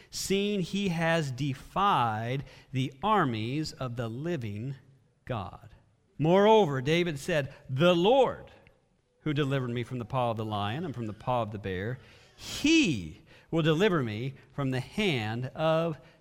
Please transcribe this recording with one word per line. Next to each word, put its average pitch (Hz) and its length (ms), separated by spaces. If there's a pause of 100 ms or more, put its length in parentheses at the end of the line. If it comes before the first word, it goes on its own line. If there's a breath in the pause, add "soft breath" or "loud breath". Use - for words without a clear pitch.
(100)
seeing 202 500
he 190 280
has 165 420
defied 131 1120 (280 loud breath)
the 131 200 (100)
armies 147 680
of 123 240
the 120 120
living 123 680 (500)
God." 101 440 (500)
Moreover, 185 600
David 165 380
said, 147 340 (160 loud breath)
"The 165 260
Lord 196 560 (720)
who 156 100
delivered 139 380
me 120 120
from 123 160
the 117 60
paw 123 260
of 110 60
the 110 80
lion 107 400
and 139 100
from 120 120
the 104 60
paw 123 300
of 104 80
the 107 80
bear, 101 400 (380 soft breath)
he 175 840 (320 soft breath)
will 160 100
deliver 160 400
me 117 320 (180 loud breath)
from 135 200
the 127 80
hand 123 760
of 160 420 (240 soft breath)